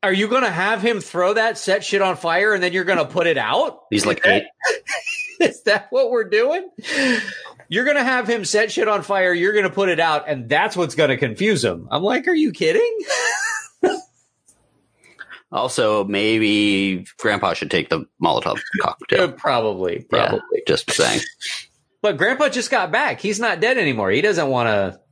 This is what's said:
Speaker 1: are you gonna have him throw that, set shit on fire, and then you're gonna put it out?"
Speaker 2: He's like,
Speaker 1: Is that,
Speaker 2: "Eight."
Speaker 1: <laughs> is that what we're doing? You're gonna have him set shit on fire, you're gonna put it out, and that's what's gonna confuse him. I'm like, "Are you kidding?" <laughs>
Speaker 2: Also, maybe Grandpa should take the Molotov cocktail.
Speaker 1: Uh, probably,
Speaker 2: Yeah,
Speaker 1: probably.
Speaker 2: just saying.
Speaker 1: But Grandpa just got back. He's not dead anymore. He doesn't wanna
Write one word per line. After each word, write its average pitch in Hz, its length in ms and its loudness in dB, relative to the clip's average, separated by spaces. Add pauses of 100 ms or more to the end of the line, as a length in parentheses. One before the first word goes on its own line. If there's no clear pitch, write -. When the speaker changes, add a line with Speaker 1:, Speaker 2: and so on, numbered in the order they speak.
Speaker 1:
are 196 120 2
you 202 160 0
gonna 247 200 0
have 190 320 -2
him 220 200 0
throw 180 320 0
that, 220 240 0
set 190 260 -2
shit 196 180 0
on 190 140 2
fire, 180 380 2
and 185 100 0
then 180 100 0
you're 180 120 -2
gonna 175 200 2
put 170 220 0
it 160 100 2
out?" 131 440 -2 (100)
Speaker 2:
He's 104 140 2
like, 104 140 0
Speaker 1:
Is - 40 -6
that, - 200 4 (960)
Speaker 2:
"Eight." - 0 -
Speaker 1:
<laughs> 349 100 4
is - 140 -14
that 202 280 0
what 247 180 2
we're 226 200 0
doing? 277 380 0 (1000)
You're 214 180 0
gonna 285 180 2
have 247 240 0
him 226 180 0
set 214 260 0
shit 269 160 0
on 208 160 0
fire, 185 300 2
you're 180 200 2
gonna 202 160 2
put 196 200 0
it 170 100 0
out, 156 300 2
and 127 200 -6
that's 165 280 2
what's 175 180 -2
gonna 139 220 2
confuse 143 460 0
him. 87 280 -2
I'm 143 100 0
like, 240 280 0
"Are 359 40 2
you 302 200 2
kidding?" 453 500 0
<laughs> - 40 -10 (2500)
Speaker 2:
Also, 110 520 0
maybe 101 1000 2 (120)
Grandpa 101 360 0
should 80 180 -6
take 85 160 0
the 82 160 -2 (180)
Molotov 80 380 0 (220)
cocktail. - 420 0
Speaker 1:
Uh, 180 60 2
probably, 110 840 -2
Speaker 2:
Yeah, - 180 2
Speaker 1:
probably. - 380 -2
Speaker 2:
just - 240 -2
saying. 58 300 2 (800)
Speaker 1:
But 202 160 0
Grandpa 254 320 2
just 254 200 -4
got 190 220 0
back. 247 300 0
He's 202 180 -2
not 208 220 -2
dead 247 160 2
anymore. 117 340 0
He 113 80 4
doesn't 170 300 2
wanna 107 500 0 (120)